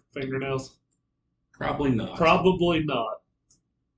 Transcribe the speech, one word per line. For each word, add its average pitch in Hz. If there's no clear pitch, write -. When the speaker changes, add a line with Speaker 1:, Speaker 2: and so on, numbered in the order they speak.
Speaker 1:
fingernails? 135
Speaker 2:
Probably 143
not. 101
Speaker 1:
Probably 170
not. 120